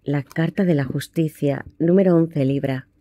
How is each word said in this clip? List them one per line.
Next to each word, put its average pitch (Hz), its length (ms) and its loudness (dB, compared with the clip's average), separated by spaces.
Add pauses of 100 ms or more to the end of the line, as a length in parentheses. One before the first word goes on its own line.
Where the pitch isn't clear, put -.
la 143 220 -4
carta 165 400 -4
de 175 100 2
la 139 80 0
justicia, 143 800 -4 (140)
número 180 380 4
once, 165 280 0
Libra? 135 440 -4 (120)